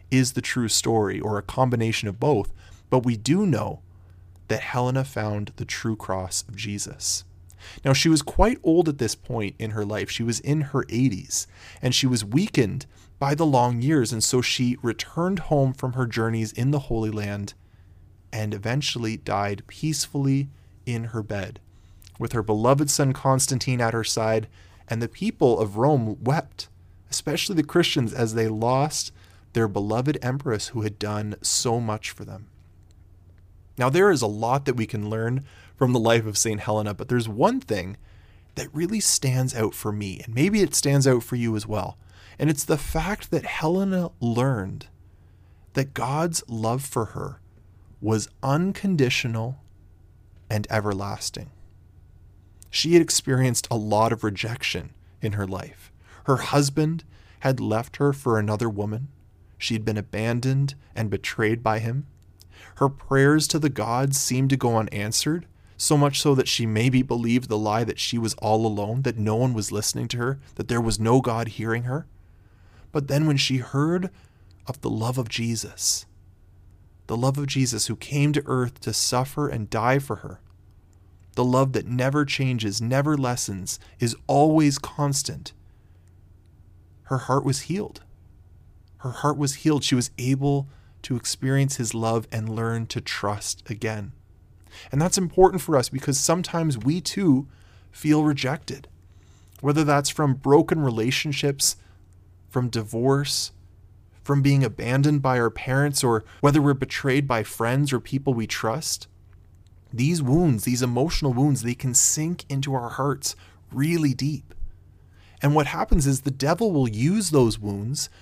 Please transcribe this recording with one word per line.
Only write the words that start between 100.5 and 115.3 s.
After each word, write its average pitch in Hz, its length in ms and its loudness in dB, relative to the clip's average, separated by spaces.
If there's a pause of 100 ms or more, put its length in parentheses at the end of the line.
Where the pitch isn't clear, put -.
relationships, 135 960 0 (720)
from 123 200 -2
divorce, 120 800 -2 (720)
from 139 180 2
being 139 220 2
abandoned 135 580 0
by 131 180 2
our 117 100 2
parents, 139 540 -2
or 117 200 2 (180)
whether 147 200 6
we're 143 120 4
betrayed 139 540 -2
by 117 160 0
friends 131 480 0
or 127 80 0
people 135 340 -2
we 113 120 -2
trust. - 640 -4 (840)
These 151 300 0
wounds, 135 420 4
these 120 180 0
emotional 127 520 0
wounds, 127 300 2
they 120 100 -2
can 123 200 -4
sink 160 540 0
into 135 260 -4
our 120 160 -4
hearts - 460 -4 (360)
really 151 420 0
deep. - 400 -4 (880)